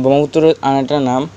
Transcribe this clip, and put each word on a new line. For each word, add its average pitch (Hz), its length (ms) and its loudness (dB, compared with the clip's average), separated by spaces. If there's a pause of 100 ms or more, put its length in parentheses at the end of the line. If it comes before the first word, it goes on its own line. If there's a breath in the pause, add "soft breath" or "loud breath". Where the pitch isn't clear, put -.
ব্ৰহ্মপুত্ৰৰ 147 600 2
আন 139 180 -2
এটা 143 200 -4
নাম। 131 220 -2 (140)